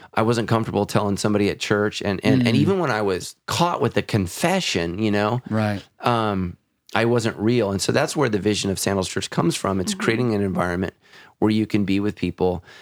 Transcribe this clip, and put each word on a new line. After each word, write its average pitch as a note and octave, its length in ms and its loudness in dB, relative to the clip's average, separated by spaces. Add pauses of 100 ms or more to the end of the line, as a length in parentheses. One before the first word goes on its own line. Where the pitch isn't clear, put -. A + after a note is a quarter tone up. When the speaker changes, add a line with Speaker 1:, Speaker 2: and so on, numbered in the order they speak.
(140)
Speaker 1:
I A2 80 2
wasn't A2+ 260 0
comfortable G#2 380 2
telling G2+ 300 0
somebody G#2 340 2
at E2 100 -4
church. G#2 420 0
And, F#2+ 220 -2
and, B2 220 4
and A#2 100 4
Speaker 2:
Mm. - 40 4
Speaker 1:
even F#3 200 2
when D3+ 100 0
I A2 120 0
was F#2+ 320 -2 (120)
caught - 340 0
with A#2+ 140 0
the G2+ 80 0
confession, G2 1000 -2
you G#2+ 100 0
know, G#2+ 300 0 (100)
Speaker 2:
Right. G#2+ 320 0 (180)
Speaker 1:
um, G#2 560 0 (380)
I A2 100 2
wasn't A#2 320 2
real. G#2+ 360 2
And G2 100 -2
so - 100 0
that's C#3 240 0
where C#3+ 120 2
the G#2 100 0
vision G2 320 0
of F#2 80 -2
Sandals G2 300 -2
Church - 220 -6
comes D#3+ 260 0
from. F#2+ 240 -2
It's F2+ 120 -4
Speaker 3:
Mm-hmm. A2 120 -8
Speaker 1:
creating A#2 300 0
an G2+ 80 0
environment F2+ 520 -2 (460)
where G#2+ 100 2
you G#2+ 160 2
can G#2 180 0
be G2 140 0
with G#2 160 -2
people. F2+ 480 -2 (180)